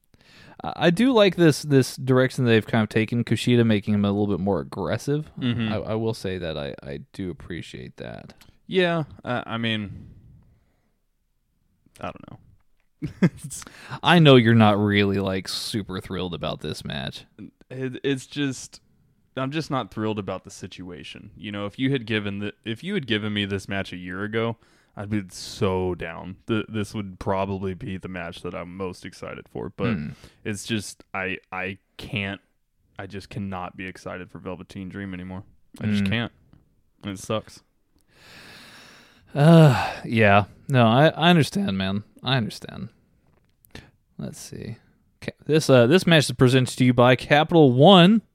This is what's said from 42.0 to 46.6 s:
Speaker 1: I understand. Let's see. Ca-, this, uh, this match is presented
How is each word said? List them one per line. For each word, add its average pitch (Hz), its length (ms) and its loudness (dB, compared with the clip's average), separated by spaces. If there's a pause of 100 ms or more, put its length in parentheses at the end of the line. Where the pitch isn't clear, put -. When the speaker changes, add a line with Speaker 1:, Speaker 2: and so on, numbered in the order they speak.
Speaker 1:
I 127 140 -2
understand. - 520 -8 (1300)
Let's - 220 -14
see. - 360 -14 (460)
Ca-, - 100 -10 (140)
this, 151 240 2
uh, 123 180 8
this 175 180 4
match 160 240 6
is 127 60 -8
presented 127 420 4